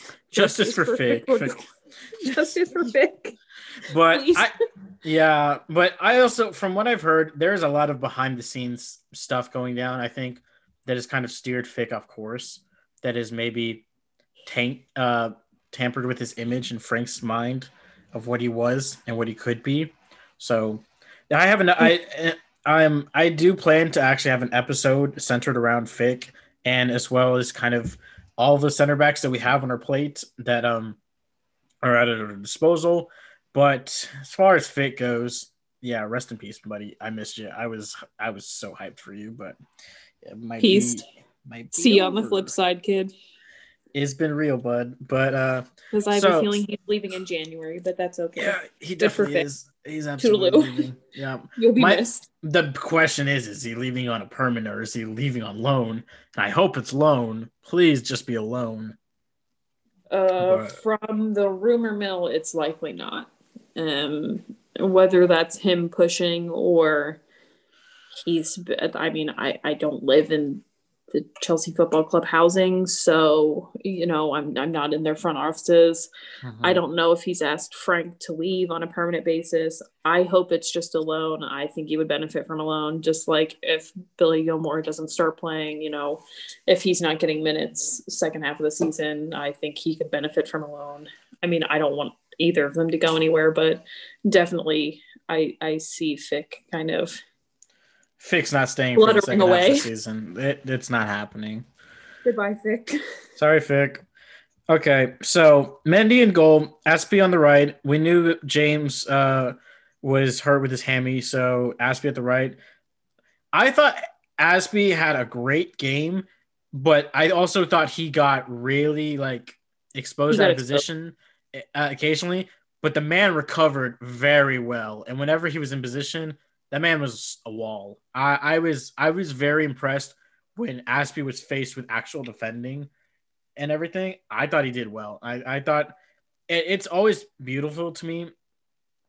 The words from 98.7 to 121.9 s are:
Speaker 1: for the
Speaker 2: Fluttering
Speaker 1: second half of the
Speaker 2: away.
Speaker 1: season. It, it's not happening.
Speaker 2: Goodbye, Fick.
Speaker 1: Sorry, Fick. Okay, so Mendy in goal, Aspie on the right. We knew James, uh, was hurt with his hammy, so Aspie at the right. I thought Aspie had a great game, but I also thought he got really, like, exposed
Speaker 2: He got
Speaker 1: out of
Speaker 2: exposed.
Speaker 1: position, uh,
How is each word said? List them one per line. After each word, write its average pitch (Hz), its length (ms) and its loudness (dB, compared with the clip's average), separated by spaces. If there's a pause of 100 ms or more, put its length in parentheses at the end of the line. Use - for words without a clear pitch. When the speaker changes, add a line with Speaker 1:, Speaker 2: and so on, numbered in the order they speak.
Speaker 1:
for 220 180 8
the 208 80 4
Speaker 2:
Fluttering 196 180 0
Speaker 1:
second - 20 -
half 180 80 6
of 180 60 6 (100)
the - 20 8
Speaker 2:
away. 277 120 6
Speaker 1:
season. 110 600 -8
It, 139 260 -2
it's 131 240 -6
not 117 180 0
happening. 107 580 -8 (580)
Speaker 2:
Goodbye, 208 320 -2
Fick. 214 380 -6 (420)
Speaker 1:
Sorry, 151 240 4
Fick. 139 440 0 (680)
Okay, 139 520 4
so 147 640 6
Mendy 220 340 6
in 220 100 6
goal, 156 540 6
Aspie 170 380 4
on 185 80 4
the 175 80 4
right. 147 460 6
We 143 140 2
knew 165 360 4 (100)
James, 151 640 0
uh, 135 460 2 (480)
was 135 400 0
hurt 143 200 4
with 135 100 -2
his 127 100 -6
hammy, 131 400 -2
so 127 580 0
Aspie 131 300 -2
at 139 60 -4
the 135 60 -6
right. 127 340 0 (960)
I 220 180 4
thought 285 240 6 (440)
Aspie 180 560 4
had 160 200 2
a 127 100 0
great 131 520 -2
game, 156 480 -2 (480)
but 147 400 4
I 156 160 4
also 180 360 2
thought 156 240 2
he 165 200 -6
got 139 400 4
really, 147 680 -2
like, 135 380 -8 (400)
exposed 143 400 0
Speaker 2:
He 208 40 0
got 202 60 6
Speaker 1:
out 180 60 6
of 127 80 0
Speaker 2:
exposed. 123 120 -6
Speaker 1:
position, 160 440 -4 (580)
uh, 147 180 -2